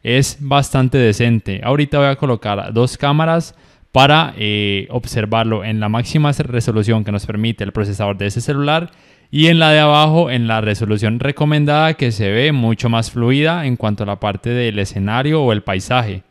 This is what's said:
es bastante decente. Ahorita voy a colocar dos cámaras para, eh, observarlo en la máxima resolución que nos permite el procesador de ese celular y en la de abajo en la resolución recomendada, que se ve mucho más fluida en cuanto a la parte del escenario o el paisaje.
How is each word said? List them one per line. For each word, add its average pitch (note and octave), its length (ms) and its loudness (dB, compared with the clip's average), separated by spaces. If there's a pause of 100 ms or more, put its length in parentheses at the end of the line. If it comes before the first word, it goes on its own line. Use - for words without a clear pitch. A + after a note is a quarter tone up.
es B2+ 380 0
bastante C3+ 580 0
decente. A2+ 640 2
Ahorita C#3+ 360 0
voy C#3+ 80 2
a C#3 80 0
colocar G#2 580 -4
dos A#2+ 240 0
cámaras D#3+ 560 0 (380)
para, D3 440 4
eh, G#2 540 -2
observarlo A2 720 -2
en G#2+ 160 -4
la G#2 100 -2
máxima C#3+ 420 0
resolución A2+ 720 0
que G#2 80 -6
nos G2+ 160 -4
permite A2 360 -4
el G2+ 80 -6
procesador G2+ 460 -4
de G2+ 80 -4
ese G2+ 160 -4
celular D3 480 -2 (400)
y D3+ 160 2
en E3 140 6
la D#3 100 4
de D3+ 100 6
abajo D3+ 520 4
en A#2+ 160 -2
la A2 140 0
resolución G#2+ 580 -2
recomendada, D3 760 0
que B2 180 -2
se G2+ 200 -2
ve C3 200 2
mucho A#2 380 0
más A2+ 220 -2
fluida C#3+ 560 0
en B2 80 -2
cuanto G#2 300 -4
a - 20 -8
la G2+ 120 -6
parte G#2 300 -4
del A#2 300 -2
escenario A#2 640 0
o A#2+ 80 2
el G#2 100 0
paisaje. G2 680 -4